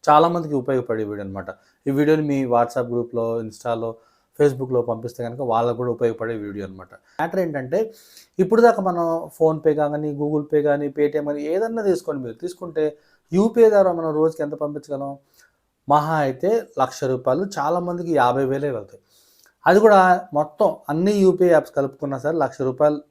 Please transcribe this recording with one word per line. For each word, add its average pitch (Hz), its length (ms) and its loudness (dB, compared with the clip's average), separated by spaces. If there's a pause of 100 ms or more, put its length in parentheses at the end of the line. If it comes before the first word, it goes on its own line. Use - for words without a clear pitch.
చాలా 151 300 6
మందికి 156 260 -4
ఉపయోగపడే 123 500 -4
వీడియో 104 160 -8
అనమాట. 98 240 -12 (360)
ఈ 139 120 -2
వీడియోని 156 340 2
మీ 139 60 -2 (140)
WhatsApp 120 400 0
గ్రూప్‌లో, 120 340 -4 (180)
Insta-లో, 113 460 -6 (500)
Facebook-లో 131 500 0
పంపిస్తే 117 380 -8
కనుక 123 140 -12 (100)
వాళ్ళకు 117 280 0
కూడా 123 160 -4
ఉపయోగపడే 117 480 -4
వీడియో 101 240 -10
అనమాట. 95 240 -18 (300)
మ్యాటర్ 170 220 -2
ఏంటంటే 143 360 -4 (600)
ఇప్పుడు 190 280 4
దాకా 214 220 4
మనం 170 160 -2 (320)
PhonePe 156 440 2
కానీ, 147 300 -4 (100)
Google 147 300 -2
Pay 151 160 2
కానీ, 147 220 0 (100)
Paytm 147 320 0
కానీ 147 100 -6 (140)
ఏదన్నా 226 340 -4
తీసుకోండి, 151 380 -2
మీరు 113 180 -12
తీసుకుంటే 165 400 -6 (460)
యూపీఐ 220 420 4
ద్వారా 190 260 4
మనం 160 200 -4
రోజుకి 160 280 0
ఎంత 147 160 -8
పంపించగలం? 143 480 -8 (760)
మహా 151 280 2 (120)
అయితే 135 240 -2 (320)
లక్ష 127 200 -4 (120)
రూపాయలు, 131 280 0 (140)
చాలామందికి 175 640 -4
యాభై 127 320 2
వేలే 139 240 -4
వెళ్తాయి. - 260 -16 (640)
అది 185 140 6
కూడా 208 220 8 (380)
మొత్తం 160 300 0 (240)
అన్ని 190 220 0 (100)
యూపీఐ 180 320 4
యాప్స్ - 220 -2
కలుపుకున్నా 135 460 -6
సరే 165 200 0
లక్ష - 160 -8
రూపాయలు 143 380 0 (120)